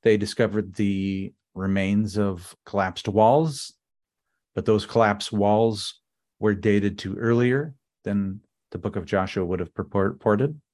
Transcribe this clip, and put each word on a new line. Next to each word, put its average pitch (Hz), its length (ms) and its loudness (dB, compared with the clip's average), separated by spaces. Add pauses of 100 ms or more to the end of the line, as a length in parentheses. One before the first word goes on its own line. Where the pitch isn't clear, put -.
They 110 140 4
discovered 101 580 -2
the 98 580 -2 (220)
remains 98 600 0
of 95 380 -4 (100)
collapsed 95 440 -2
walls, 135 640 2 (800)
but 95 120 -4
those 107 200 2
collapsed 104 460 2
walls 107 680 0 (380)
were 104 160 2
dated 101 460 2
to 98 160 -8
earlier 123 580 0 (300)
than 101 360 -4 (300)
the 101 80 -12
Book 101 180 -6
of 90 80 -6
Joshua 95 400 -2
would 90 160 -2
have 87 140 -8
purport-, 101 440 -2
purported. 120 420 0 (140)